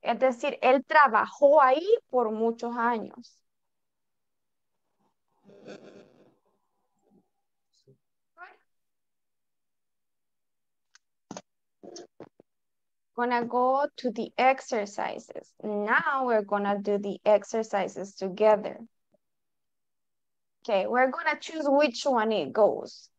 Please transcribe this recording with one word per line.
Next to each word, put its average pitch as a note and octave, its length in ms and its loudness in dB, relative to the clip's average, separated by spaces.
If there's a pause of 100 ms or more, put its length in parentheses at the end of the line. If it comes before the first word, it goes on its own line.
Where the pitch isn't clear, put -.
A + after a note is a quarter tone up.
Es A#3 180 -4
decir, C4 420 -2
él C4 240 4
trabajó C#4 760 4
ahí C4+ 220 4 (260)
por A#3+ 200 0
muchos A#3 460 -4
años. A#3 600 -6 (4000)
Gonna A#3+ 300 -2
go B3+ 500 0
to B3 140 -4
the A3+ 260 -8
exercises. - 1300 -2
Now B3+ 640 -2
we're A3+ 160 2
gonna G3+ 360 -2
do G3+ 200 -2
the G3+ 260 -8
exercises G3+ 920 -2
together. G3+ 680 0 (1800)
Okay, G3+ 240 0
we're B3+ 220 2
gonna D#4 280 -6
choose D#4+ 300 -10
which C#4 360 2
one A3 280 0
it E3+ 200 -4
goes. - 560 0 (100)